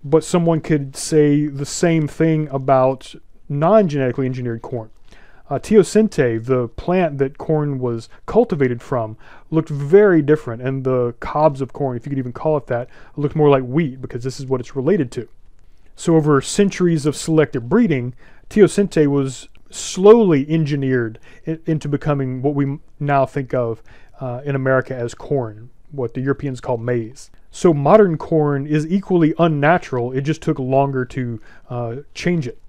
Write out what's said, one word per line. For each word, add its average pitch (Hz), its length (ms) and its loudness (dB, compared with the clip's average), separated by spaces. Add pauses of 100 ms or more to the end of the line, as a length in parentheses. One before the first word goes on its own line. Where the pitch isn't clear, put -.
But 151 220 2
someone 165 340 2
could 143 380 -2
say 147 500 2
the 139 180 -8
same 165 400 0
thing 156 440 0
about 131 680 0 (320)
non-genetically 143 800 2
engineered 123 360 -6
corn. 113 280 -10 (600)
Uh, 139 80 -4
teosinte, 156 880 2
the 127 220 0
plant 175 520 -2
that 135 180 -4
corn 147 420 -4
was 117 300 -6 (160)
cultivated 139 560 0
from, 110 340 -6 (340)
looked 156 200 -2
very 160 520 4
different, 135 400 0
and 131 220 -6
the 123 380 0
cobs 151 400 0
of 127 100 -8
corn, 131 240 -6
if 120 100 -10
you 143 40 -10
could 139 100 -4
even 123 140 -8
call 156 240 -2
it - 100 -8
that, 123 220 -4 (260)
looked 147 220 -4
more 147 120 6
like 135 140 4
wheat, 131 380 -4
because 120 240 -10
this 131 120 -8
is 135 80 -10
what 127 140 -2
it's - 160 -12
related 139 380 0
to. 117 160 -10 (680)
So 165 220 2
over 147 240 4
centuries 175 640 0
of 147 100 0
selective 147 520 0
breeding, 143 480 0 (340)
teosinte 190 580 4
was 139 420 -4 (200)
slowly 185 800 4
engineered 135 720 -2 (260)
i-, 160 200 -6
into 156 240 -2
becoming 139 520 -2
what 143 140 0
we 139 100 0
m-, 139 160 -6 (180)
now 143 260 0
think 131 280 -8
of, 117 300 -4 (380)
uh, 127 240 -10
in 143 100 -4
America 131 400 0
as 120 180 -6
corn, 117 560 -6 (220)
what 135 220 -6
the 127 80 -6
Europeans 135 400 -4
call 123 160 -4
maize. 117 540 -6 (200)
So 175 220 2
modern 160 440 4
corn 147 480 -2
is 151 220 -2
equally 175 500 2
unnatural, 147 760 0
it 135 80 -2
just 151 200 -4
took 151 160 -2
longer 135 480 0
to, 120 360 -6 (280)
uh, 120 260 -8 (180)
change 170 340 -2
it. - 220 -12